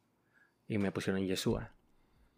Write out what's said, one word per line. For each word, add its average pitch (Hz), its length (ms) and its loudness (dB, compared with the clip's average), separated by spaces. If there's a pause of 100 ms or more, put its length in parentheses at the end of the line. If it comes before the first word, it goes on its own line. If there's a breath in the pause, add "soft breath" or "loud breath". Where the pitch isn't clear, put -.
(680)
Y 110 100 0
me 98 140 2
pusieron 95 340 0
Yeshua. 107 460 0 (640)